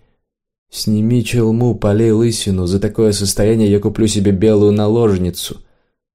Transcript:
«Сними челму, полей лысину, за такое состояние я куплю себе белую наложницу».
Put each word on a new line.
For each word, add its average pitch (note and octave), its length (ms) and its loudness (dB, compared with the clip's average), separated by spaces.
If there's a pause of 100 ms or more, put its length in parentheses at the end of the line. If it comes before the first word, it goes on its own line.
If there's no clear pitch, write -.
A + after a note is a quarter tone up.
(720)
«Сними A2 480 0
челму, A2+ 540 0
полей G#2+ 360 0
лысину, G#2+ 540 0
за F#2+ 140 0
такое G#2+ 320 0
состояние G#2 580 0
я G2+ 120 2
куплю A2 260 -2
себе G2+ 240 0
белую G#2 400 4
наложницу». G#2 840 -2 (580)